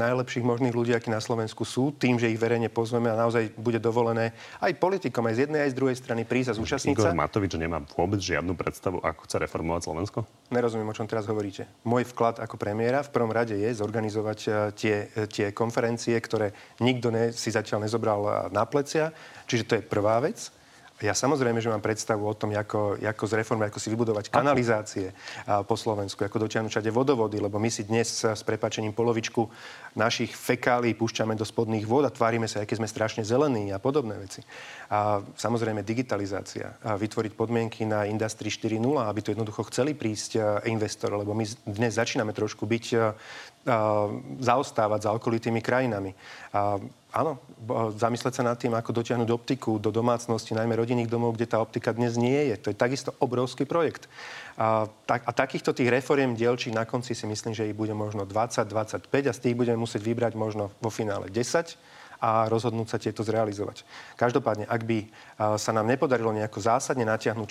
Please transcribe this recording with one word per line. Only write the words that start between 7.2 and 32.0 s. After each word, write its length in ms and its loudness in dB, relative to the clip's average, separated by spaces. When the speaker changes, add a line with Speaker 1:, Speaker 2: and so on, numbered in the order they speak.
Speaker 2:
nemá 320 -2
vôbec 340 0
žiadnu 380 0
predstavu, 480 -4
ako 240 -2
chce 160 -4
reformovať 480 -2
Slovensko? 320 -4
Speaker 1:
Nerozumiem, 400 0
o 80 -6
čom 80 -4
teraz 240 -2
hovoríte. 400 -4
Môj 320 2
vklad 240 2
ako 160 -10
premiéra 480 0
v 80 -14
prvom 180 2
rade 300 0
je 160 2
zorganizovať, 640 -2
e, 100 -2
tie, 240 0
e, 160 -2
tie 240 0
konferencie, 640 0
ktoré 400 -2
nikto 320 4
ne-, 240 2
si 160 -4
zatiaľ 320 0
nezobral, 400 0
e, 60 2
na 80 4
plecia. 480 0
Čiže 240 -2
to 80 4
je 80 -2
prvá 400 2
vec. 240 -4
Ja 160 0
samozrejme, 480 2
že 80 0
mám 80 0
predstavu 480 0
o 80 -2
tom, 160 -2
ako, 480 0
ako 240 -2
zreformovať, 480 0
ako 80 -8
si 80 -6
vybudovať 400 0
Speaker 2:
Ako? 80 0
Speaker 1:
kanalizácie, 800 2
a, 160 2
po 80 -2
Slovensku, 560 -2
ako 160 -2
dotiahnuť 240 -2
všade 240 -2
vodovody, 480 2
lebo 160 -2
my 160 0
si 160 -6
dnes, 320 0
s 240 0
prepáčením, 480 -2
polovičku 560 0
našich 400 0
fekálií 560 2
púšťame 480 -2
do 80 -2
spodných 400 0
vôd 160 4